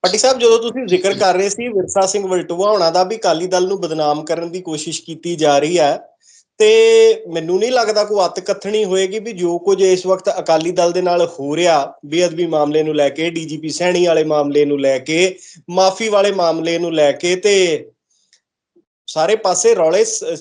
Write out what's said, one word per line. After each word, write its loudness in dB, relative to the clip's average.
ਪੱਟੀ 0
ਸਾਹਿਬ, 2
ਜਦੋਂ 4
ਤੁਸੀਂ -4
ਜ਼ਿਕਰ 0
ਕਰ 2
ਰਹੇ 0
ਸੀ -6
ਵਿਰਸਾ 0
ਸਿੰਘ -4
ਵਲਟੋਆ -2
ਹੋਣਾ 2
ਦਾ 2
ਵੀ -4
ਅਕਾਲੀ 0
ਦਲ 0
ਨੂੰ -4
ਬਦਨਾਮ -2
ਕਰਨ -6
ਦੀ -10
ਕੋਸ਼ਿਸ਼ -10
ਕੀਤੀ -8
ਜਾ 4
ਰਹੀ 0
ਹੈ, 2
ਤੇ 6
ਮੈਨੂੰ -2
ਨਹੀਂ 0
ਲੱਗਦਾ 0
ਕੋਈ 0
ਅੱਤ -4
ਕੱਥਣੀ -4
ਹੋਏਗੀ -2
ਵੀ -10
ਜੋ -4
ਕੁਝ 0
ਇਸ 2
ਵਕਤ 0
ਅਕਾਲੀ 0
ਦਲ 2
ਦੇ -2
ਨਾਲ 2
ਹੋ -4
ਰਿਹਾ, 0
ਬੇਅਦਬੀ -2
ਮਾਮਲੇ 0
ਨੂੰ -2
ਲੈ 2
ਕੇ, -4
ਡੀ -8
ਜੀ -10
ਪੀ -10
ਸੈਣੀ 0
ਵਾਲੇ 2
ਮਾਮਲੇ 2
ਨੂੰ -2
ਲੈ 2
ਕੇ, -2
ਮਾਫੀ 0
ਵਾਲੇ 2
ਮਾਮਲੇ -2
ਨੂੰ -4
ਲੈ 2
ਕੇ, -2
ਤੇ 0
ਸਾਰੇ 0
ਪਾਸੇ 2
ਰੌਲੇ 2
ਸ-, -6